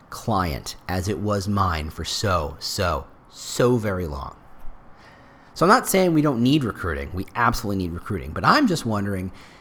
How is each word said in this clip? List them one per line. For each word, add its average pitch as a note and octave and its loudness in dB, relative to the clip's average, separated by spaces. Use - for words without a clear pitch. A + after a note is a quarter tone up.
client, F2+ -2
as F2+ -2
it E2 -2
was G2+ -2
mine F2 0
for D#2+ -8
so, E2 -2
so, F2 -2
so - 0
very F#2+ -2
long. C#2 -10
So D#3+ 2
I'm F#3 8
not A#3+ 4
saying F#3 4
we D3+ 6
don't C3+ 2
need C#3 4
recruiting. D#2+ -4
We F#2+ -4
absolutely A2+ 0
need E2+ -4
recruiting. D#2 -6
But E2+ -4
I'm C4 6
just F3+ 0
wondering G2+ -2